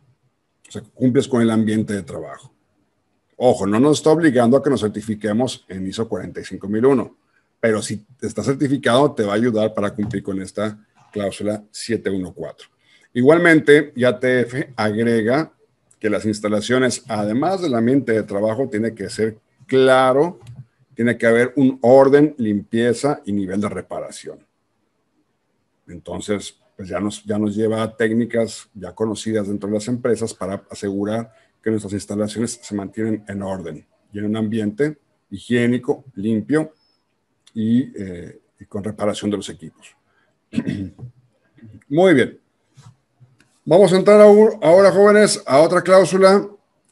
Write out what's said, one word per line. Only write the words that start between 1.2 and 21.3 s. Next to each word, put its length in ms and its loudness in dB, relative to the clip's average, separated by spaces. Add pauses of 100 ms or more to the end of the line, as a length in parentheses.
con 160 0
el 80 2
ambiente 420 -2
de 80 -6
trabajo. 500 -16 (840)
Ojo, 300 2
no 120 0
nos 200 4
está 100 2
obligando 480 4
a 60 0
que 80 0
nos 100 -2
certifiquemos 840 -4
en 180 -10
iso 240 -6
cuarenta 320 -10
y 40 -14
cinco 220 -14
mil 180 -2
uno, 300 0 (440)
pero 240 -2
si 200 -10 (160)
está 220 -8
certificado, 720 0
te 100 -2
va 100 -4
a 20 0
ayudar 400 0
para 180 -4
cumplir 300 -6
con 180 -8
esta 420 -8 (280)
cláusula 580 -6
siete 400 -6
uno 240 -6
cuatro. 360 -16 (440)
Igualmente, 840 4
yatf 600 0 (220)
agrega 760 0 (460)
que 100 -2
las 160 -2
instalaciones, 800 -2
además 540 -4
del 140 -4
ambiente 380 0
de 100 0
trabajo, 460 -4
tiene 260 -6
que 140 -10
ser 280 -6 (300)
claro, 720 2 (540)
tiene 240 -2
que 80 -2
haber 320 2